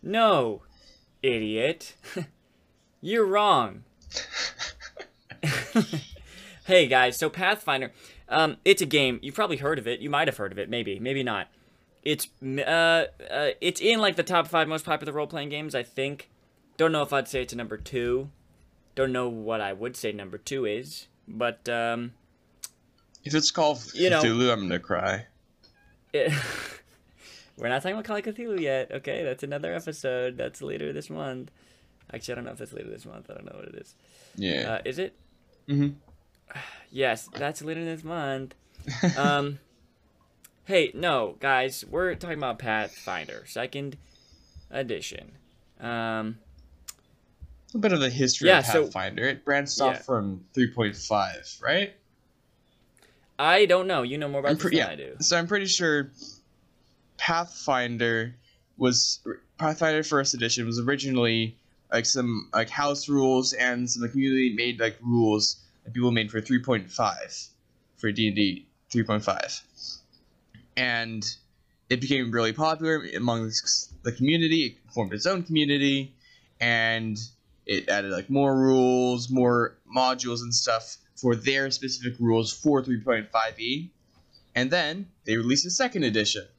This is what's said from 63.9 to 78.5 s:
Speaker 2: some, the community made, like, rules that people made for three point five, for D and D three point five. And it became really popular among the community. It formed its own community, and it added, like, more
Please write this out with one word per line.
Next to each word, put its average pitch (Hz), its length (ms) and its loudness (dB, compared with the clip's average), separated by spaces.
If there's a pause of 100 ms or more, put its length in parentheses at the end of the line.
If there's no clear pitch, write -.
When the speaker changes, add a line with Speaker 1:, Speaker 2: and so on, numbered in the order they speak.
Speaker 2:
some, 120 120 -2
the 117 80 -2
community 131 440 2
made, 120 240 -2
like, 113 240 0
rules 113 540 4 (280)
that 113 80 -14
people 123 200 2
made 110 180 0
for 110 100 -2
three 120 220 2
point 110 260 0
five, - 480 -4 (600)
for 107 160 -2
D 110 160 2
and 101 80 0
D 98 300 0 (260)
three 117 100 2
point 107 220 0
five. - 360 -2 (1160)
And 117 480 -2 (680)
it 127 100 2
became 131 300 0
really 113 220 2
popular 156 520 0 (120)
among 113 340 0 (540)
the 120 80 0
community. 156 540 2
It - 280 -12
formed 101 180 -2
its 104 140 -4
own 185 160 0
community, 143 720 2 (460)
and 113 580 0 (480)
it 101 220 -2
added, 98 240 0
like, 92 180 -4
more 139 260 4